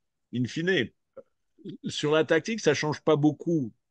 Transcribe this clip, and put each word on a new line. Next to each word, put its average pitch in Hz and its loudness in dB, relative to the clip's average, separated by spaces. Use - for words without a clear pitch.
in 123 -2
fine. 160 -2
Sur - -4
la 156 4
tactique, 175 0
ça 151 4
change 147 -2
pas 156 4
beaucoup. 147 0